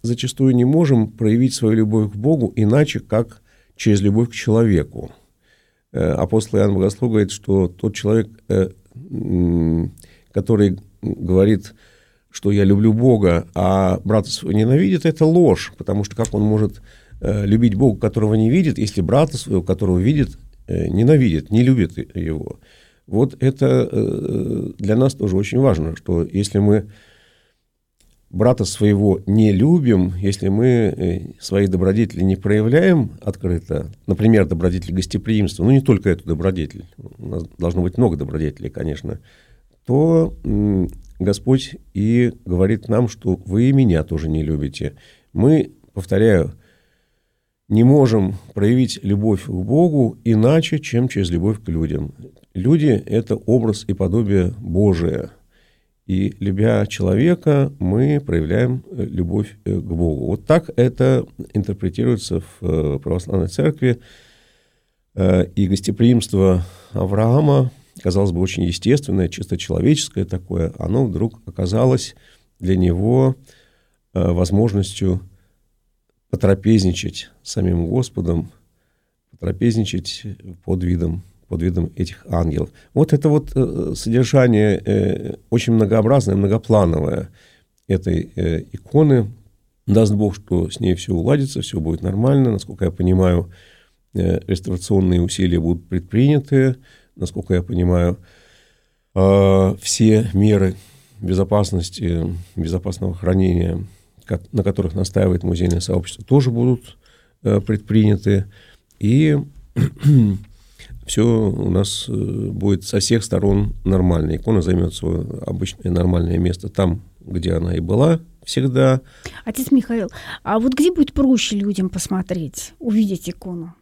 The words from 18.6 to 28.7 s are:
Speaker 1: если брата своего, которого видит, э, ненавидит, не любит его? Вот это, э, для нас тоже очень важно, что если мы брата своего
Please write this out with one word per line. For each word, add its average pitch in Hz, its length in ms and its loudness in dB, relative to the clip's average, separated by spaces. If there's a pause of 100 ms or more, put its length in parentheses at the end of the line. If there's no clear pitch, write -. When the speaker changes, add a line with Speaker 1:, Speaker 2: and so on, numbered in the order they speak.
Speaker 1:
если 101 220 -2
брата 139 380 0
своего, 92 240 -2
которого 92 360 0
видит, 135 380 0 (300)
э, 82 220 -4
ненавидит, 107 640 2
не 113 120 4
любит 123 340 2 (200)
его? 80 420 -8 (480)
Вот 123 340 -2
это, 131 500 0
э, - 880 -4
для 104 180 0
нас 131 180 2
тоже 95 220 -2
очень 101 240 0
важно, 80 340 0
что 85 300 -2
если 101 340 -2
мы 104 280 4 (1400)
брата 110 340 2
своего 101 640 2